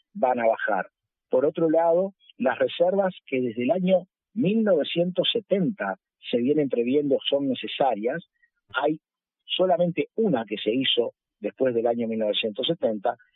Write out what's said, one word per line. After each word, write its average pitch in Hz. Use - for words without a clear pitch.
van 123
a 113
bajar. 107
Por 127
otro 165
lado, 170
las 123
reservas 180
que 131
desde 120
el 139
año 185
mil 214
novecientos 175
setenta 123
se 123
vienen 143
previendo 131
son 139
necesarias, 123
hay 214
solamente 175
una 156
que 104
se 107
hizo 120
después 127
del 117
año 117
mil 110
novecientos 104
setenta 120